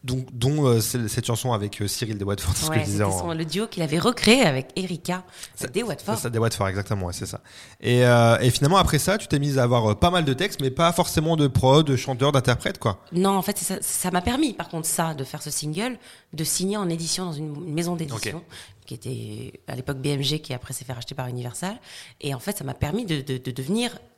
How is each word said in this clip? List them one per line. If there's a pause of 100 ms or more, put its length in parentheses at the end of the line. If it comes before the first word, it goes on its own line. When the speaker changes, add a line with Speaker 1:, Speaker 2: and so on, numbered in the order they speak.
Speaker 1:
dont,
dont,
euh,
c'est,
cette
chanson
avec,
euh,
Cyril
de
Watford,
c'est
ce
Speaker 2:
Ouais,
Speaker 1:
que
je
disais
Speaker 2:
c'était
Speaker 1:
en
Speaker 2:
son,
le
duo
qu'il
avait
recréé
avec
Erika (300)
Speaker 1:
Ça,
Speaker 2:
des
Watford.
Speaker 1:
c'est
ça,
des
Watford,
exactement,
ouais,
c'est
ça. (400)
Et,
euh,
et
finalement,
après
ça,
tu
t'es
mise
à
avoir,
euh,
pas
mal
de
textes,
mais
pas
forcément
de
prod,
de
chanteur,
d'interprète,
quoi.
Speaker 2:
Non,
en
fait,
c'est
ça,
ça
m'a
permis,
par
contre,
ça,
de
faire
ce
single, (340)
de
signer
en
édition
dans
une, (140)
une
maison
d'édition,
Speaker 1:
Ok. (420)
Speaker 2:
qui
était
à
l'époque
B
M
G,
qui
après
s'est
fait
racheter
par
Universal. (440)
Et
en
fait,
ça
m'a
permis
de,
de,
de
devenir (200)